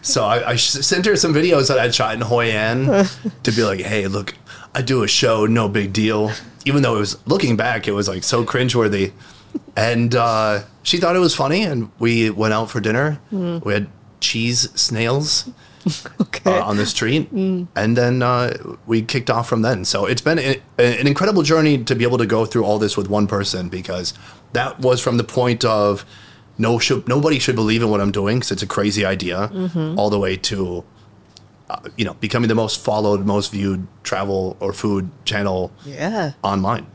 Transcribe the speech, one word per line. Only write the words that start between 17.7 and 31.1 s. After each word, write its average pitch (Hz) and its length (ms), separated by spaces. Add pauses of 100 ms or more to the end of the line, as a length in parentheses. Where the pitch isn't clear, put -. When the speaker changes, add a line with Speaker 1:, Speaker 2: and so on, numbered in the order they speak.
Speaker 1:
And 110 220
then, 123 260
uh, 123 340 (300)
we 113 160
kicked 120 280
off 117 180
from 113 140
then. 110 220
So 98 220
it's 123 160
been 165 160
a-, 135 220 (180)
an 120 300
incredible 185 340
journey 151 420
to 131 120
be 117 80
able 120 140
to 117 80
go 110 200
through 113 180
all 104 140
this 104 180
with 98 120
one 104 180
person, 98 420
because 90 460 (380)
that 123 280
was 127 200
from 120 160
the 117 80
point 120 400
of 104 400 (520)
no 117 220
should, 113 300
nobody 143 320
should 123 160
believe 113 260
in 113 80
what 104 100
I'm 101 120
doing 104 260
'cause 123 140
it's 92 100
a 104 40
crazy 101 380
idea, 92 480
Speaker 2:
Mm-hmm. 175 460
Speaker 1:
all 104 100
the 104 120
way 95 160
to, 92 480 (840)